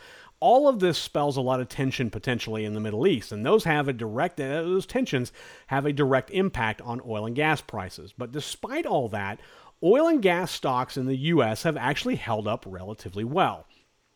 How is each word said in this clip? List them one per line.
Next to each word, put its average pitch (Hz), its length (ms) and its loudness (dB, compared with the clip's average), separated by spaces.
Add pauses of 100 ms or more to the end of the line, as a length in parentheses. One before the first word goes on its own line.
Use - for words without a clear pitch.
(380)
All 254 300 8
of 262 100 4
this 180 200 2
spells 147 380 -2
a 135 40 0
lot 127 200 2
of 123 80 -4
tension 131 420 -2
potentially 110 540 -4
in 107 100 -4
the 107 60 -4
Middle 110 280 0
East, 127 240 -2
and 107 120 -6
those 202 200 4
have 147 240 0
a 135 40 0
direct, 120 460 -4
uh, 143 240 -4
those 185 240 0
tensions 143 460 -2 (340)
have 139 180 -2
a 147 80 0
direct 135 380 2
impact 131 520 -2
on 120 220 -8
oil 110 220 -6
and 117 80 -6
gas 147 260 0
prices. 92 560 -10
But 123 140 -8
despite 226 560 -6
all 151 220 0
that, 101 320 -6 (420)
oil 247 240 6
and 311 160 4
gas 175 300 2
stocks 127 440 -2
in 131 100 -2
the 135 100 0
U 147 260 4
S 110 220 0
have 151 120 0
actually 147 400 -2
held 110 300 -4
up 113 220 -4
relatively 104 560 -10
well. 120 420 0 (500)